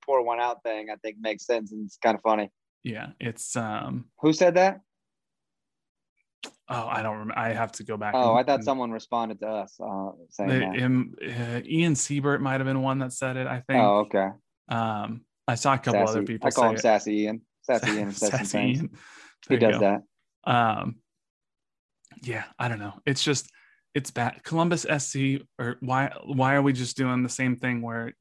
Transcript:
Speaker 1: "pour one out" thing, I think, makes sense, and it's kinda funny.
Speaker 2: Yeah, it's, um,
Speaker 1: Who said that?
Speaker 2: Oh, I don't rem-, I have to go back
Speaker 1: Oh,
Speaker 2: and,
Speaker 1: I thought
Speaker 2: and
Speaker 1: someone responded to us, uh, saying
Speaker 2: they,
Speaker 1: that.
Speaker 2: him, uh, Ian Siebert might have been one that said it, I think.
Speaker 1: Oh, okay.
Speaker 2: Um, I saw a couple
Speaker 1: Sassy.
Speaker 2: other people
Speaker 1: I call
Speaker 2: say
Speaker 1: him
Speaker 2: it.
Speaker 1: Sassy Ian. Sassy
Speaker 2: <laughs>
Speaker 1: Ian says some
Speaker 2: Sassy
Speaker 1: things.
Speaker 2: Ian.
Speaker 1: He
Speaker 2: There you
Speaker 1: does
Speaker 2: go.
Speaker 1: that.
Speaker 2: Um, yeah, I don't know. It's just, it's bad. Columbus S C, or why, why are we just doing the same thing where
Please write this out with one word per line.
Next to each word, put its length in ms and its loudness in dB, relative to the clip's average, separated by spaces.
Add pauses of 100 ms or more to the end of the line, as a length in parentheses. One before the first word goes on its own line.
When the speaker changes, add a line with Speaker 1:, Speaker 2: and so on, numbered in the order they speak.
Speaker 1:
"pour 200 4
one 160 0
out" 240 -2
thing, 260 -6
I 60 -8
think, 240 -10
makes 260 -6
sense, 280 -2
and 120 -8
it's 120 -14
kinda 260 2
funny. 260 2 (320)
Speaker 2:
Yeah, 380 -10
it's, 380 -8
um, 520 -6 (120)
Speaker 1:
Who 120 4
said 220 4
that? 260 4 (1900)
Speaker 2:
Oh, 180 -6
I 140 -2
don't 160 -4
rem-, 180 -8
I 140 -2
have 240 -2
to 100 -14
go 140 -8
back 180 -4
Speaker 1:
Oh, 160 4
Speaker 2:
and, 80 6
Speaker 1:
I 40 4
thought 120 2
Speaker 2:
and 100 -2
Speaker 1:
someone 260 -2
responded 480 -6
to 80 -6
us, 320 -6
uh, 320 -6 (180)
saying 200 -4
Speaker 2:
they, 100 2
Speaker 1:
that. 160 -2
Speaker 2:
him, 460 0
uh, 440 -6
Ian 300 2
Siebert 460 0
might 180 -2
have 60 -2
been 160 0
one 180 0
that 140 -6
said 240 -4
it, 100 -4
I 140 -6
think. 220 2
Speaker 1:
Oh, 160 6
okay. 300 2 (400)
Speaker 2:
Um, 520 -4 (260)
I 80 0
saw 180 2
a 40 4
couple 240 2
Speaker 1:
Sassy. 100 4
Speaker 2:
other 120 0
people 240 -4
Speaker 1:
I 40 4
call 140 4
Speaker 2:
say 40 6
Speaker 1:
him 60 2
Speaker 2:
it. 60 -4
Speaker 1:
Sassy 400 4
Ian. 200 -2 (200)
Sassy 300 0
Speaker 2:
<laughs> 60 0
Speaker 1:
Ian 140 -2
says 200 0
some 80 0
Speaker 2:
Sassy 180 -2
Speaker 1:
things. 220 2
Speaker 2:
Ian. 100 -4 (600)
Speaker 1:
He 60 4
Speaker 2:
There 0 -
you 40 4 (120)
Speaker 1:
does 80 2
Speaker 2:
go. 220 4 (440)
Speaker 1:
that. 80 2
Speaker 2:
Um, 420 2 (1300)
yeah, 240 -8 (140)
I 80 -2
don't 120 -4
know. 140 -10 (120)
It's 180 0
just, 260 0 (440)
it's 180 -4
bad. 320 -4
Columbus 440 0
S 200 0
C, 400 -2 (100)
or 220 -4
why, 340 0 (120)
why 300 2
are 60 6
we 120 4
just 240 -6
doing 260 0
the 60 -2
same 280 0
thing 240 -2
where 400 -8